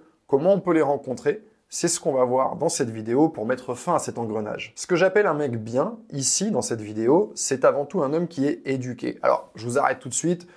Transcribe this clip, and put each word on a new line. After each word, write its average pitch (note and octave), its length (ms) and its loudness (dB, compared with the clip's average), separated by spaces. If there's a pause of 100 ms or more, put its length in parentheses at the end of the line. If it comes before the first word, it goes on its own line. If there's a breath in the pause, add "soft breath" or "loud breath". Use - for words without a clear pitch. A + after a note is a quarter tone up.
(260 loud breath)
Comment D#3+ 280 4
on F#3 60 0
peut F3 140 2
les D#3+ 80 4
rencontrer ? C#3 640 -2 (240 soft breath)
C'est - 180 -4
ce E3+ 140 0
qu'on D#3+ 120 -2
va B2+ 120 4
voir B2+ 320 2
dans D#3 120 0
cette B2+ 220 -2
vidéo A2+ 380 2
pour A2 180 -4
mettre B2+ 280 -4
fin E3 200 -2
à D3 60 2
cet - 180 -6
engrenage. G#2+ 560 -6
Ce - 140 -12
que F3 80 2
j'appelle F#3+ 320 4
un D#3 60 2
mec D3 220 -2
bien, B2+ 420 -2 (120)
ici, D3 400 -2
dans C3 120 0
cette A2+ 180 -4
vidéo, A2+ 560 2
c'est C3 280 -2
avant C#3 200 4
tout E3 180 -4
un C3+ 100 0
homme E3+ 140 0
qui C3+ 180 -2
est D3 200 0
éduqué. B2+ 580 -4
Alors, - 320 0
je A2 120 -10
vous A#2+ 120 0
arrête C3+ 220 2
tout - 80 -12
de A#2+ 60 -10
suite, F3 420 -2